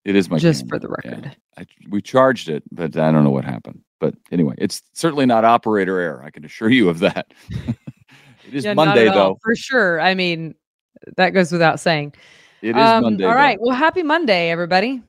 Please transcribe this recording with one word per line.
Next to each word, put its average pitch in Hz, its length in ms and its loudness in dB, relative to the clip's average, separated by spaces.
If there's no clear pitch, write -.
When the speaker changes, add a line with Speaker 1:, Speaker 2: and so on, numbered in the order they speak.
Speaker 1:
It 196 120 0
is 175 140 2
my 175 80 -2
Speaker 2:
Just 156 240 2
Speaker 1:
camera. 62 60 -12
Speaker 2:
for 55 100 -6
the - 60 -8
Speaker 1:
Yeah. - 60 -14
Speaker 2:
record. - 260 -14
Speaker 1:
I, - 80 -18
we 101 140 -6
charged 131 460 0
it, 73 140 -8
but 80 240 -8
I 80 160 2
don't 76 120 4
know 71 60 2
what 67 140 -4
happened. 62 360 -12
But - 140 -2
anyway, - 260 -2
it's - 240 -6
certainly 147 320 -2
not 113 180 2
operator 107 560 2
error. 73 240 -8
I 76 60 -20
can 76 140 -20
assure 110 260 -4
you 120 180 4
of 82 120 -2
that. 92 320 -2
<laughs> - 240 -8
It 120 80 -10
is 139 80 -6
Speaker 2:
Yeah, 208 80 -4
not 156 140 2
Speaker 1:
Monday, 208 200 6
Speaker 2:
at 190 100 2
all. 196 180 2
Speaker 1:
though. 208 100 -12
Speaker 2:
For 220 100 0
sure. 214 460 -2
I 185 140 2
mean, 170 420 -4
that 180 140 2
goes 175 220 0
without 170 260 2
saying. 147 360 -2
Speaker 1:
It 220 80 -4
is 220 120 2
Speaker 2:
Um, 226 220 4
Speaker 1:
Monday, 208 200 0
Speaker 2:
all 185 60 2
Speaker 1:
though. 233 60 2
Speaker 2:
right. 269 240 2
Well, 247 160 -2
happy 320 260 0
Monday, 254 480 0
everybody. 185 580 -2